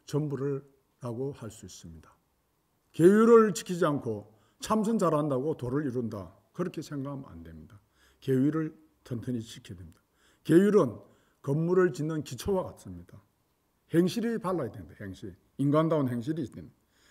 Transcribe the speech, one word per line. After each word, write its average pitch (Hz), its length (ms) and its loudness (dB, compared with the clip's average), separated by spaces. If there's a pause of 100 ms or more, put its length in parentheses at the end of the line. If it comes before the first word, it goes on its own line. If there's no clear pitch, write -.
전부를 139 580 -4 (380)
라고 127 320 -8
할 113 180 -14
수 - 140 -20
있습니다. 82 460 -20 (800)
계율을 214 600 8
지키지 175 320 -4
않고 123 480 -4 (260)
참선 220 380 0
잘한다고 151 580 0
도를 131 300 -4
이룬다. 113 500 -6 (180)
그렇게 175 280 -6
생각하면 139 460 -10
안 85 160 -18
됩니다. 80 360 -20 (400)
계율을 151 560 0 (280)
튼튼히 120 380 -6
지켜야 113 360 -16
됩니다. 85 240 -20 (420)
계율은 170 540 4 (440)
건물을 170 520 2
짓는 151 300 -4
기초와 185 480 -4
같습니다. 90 500 -18 (720)
행실이 214 460 0
발라야 160 320 -4
됩니다. 87 280 -16
행실. 95 360 -14 (220)
인간다운 147 520 2
행실이 127 340 -4
있는. 95 280 -14 (400)